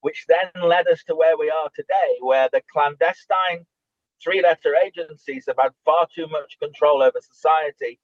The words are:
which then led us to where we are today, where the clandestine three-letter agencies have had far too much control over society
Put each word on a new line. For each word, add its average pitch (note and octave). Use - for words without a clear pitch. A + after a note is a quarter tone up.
which -
then F3
led F3
us E3
to E3
where E3
we D#3
are D#3
today, D3+
where C3
the C3
clandestine E3+
three-letter E3+
agencies D#3
have C3
had C3
far D#3+
too E3
much D3+
control D3
over B2+
society D3